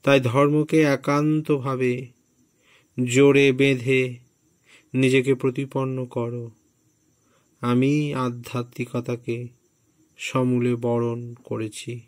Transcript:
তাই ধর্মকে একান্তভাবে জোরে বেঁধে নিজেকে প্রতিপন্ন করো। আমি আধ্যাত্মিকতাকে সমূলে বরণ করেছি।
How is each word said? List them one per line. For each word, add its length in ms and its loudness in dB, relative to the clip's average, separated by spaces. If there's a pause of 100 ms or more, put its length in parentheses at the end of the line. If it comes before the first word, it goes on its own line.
তাই 160 6
ধর্মকে 600 2
একান্তভাবে 1080 0 (1040)
জোরে 540 4
বেঁধে 500 0 (920)
নিজেকে 400 2
প্রতিপন্ন 720 -4
করো। 400 -8 (1200)
আমি 300 2 (220)
আধ্যাত্মিকতাকে 1200 -6 (800)
সমূলে 580 0
বরণ 440 -2 (140)
করেছি। 600 -10 (140)